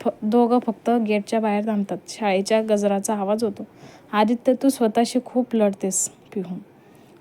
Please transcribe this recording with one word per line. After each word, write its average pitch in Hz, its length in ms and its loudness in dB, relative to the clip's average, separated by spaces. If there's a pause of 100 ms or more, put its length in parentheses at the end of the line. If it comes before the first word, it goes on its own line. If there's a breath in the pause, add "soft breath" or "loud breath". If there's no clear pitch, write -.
फ-, - 80 -2 (140)
दोघं 240 440 4
फक्त - 240 -4
गेटच्या 220 500 0
बाहेर 214 260 0
थांबतात. 208 320 -2 (100)
शाळेच्या 208 540 0
गजराचा 208 520 0
आवाज 208 300 -2
होतो. 208 180 -4 (500 loud breath)
"आदित्य, 226 500 2
तू 269 60 4
स्वतःशी 240 560 2
खूप 247 300 -4
लढतेस 196 540 0 (260)
पिहू, 185 200 -6 (680 loud breath)